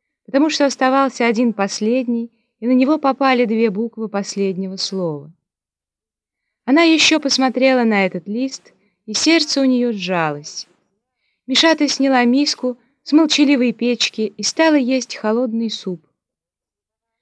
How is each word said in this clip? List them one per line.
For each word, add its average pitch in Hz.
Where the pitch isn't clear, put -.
потому 285
что 294
оставался 262
один 233
последний, 233
и 220
на 254
него 262
попали 262
две 220
буквы 220
последнего 190
слова. 165
Она 294
еще 311
посмотрела 262
на 202
этот 180
лист, 247
и 214
сердце 320
у 269
нее 240
сжалось. 170
Мишата 302
сняла 269
миску 254
с -
молчаливой 285
печки 226
и 214
стала 320
есть 262
холодный 226
суп. 185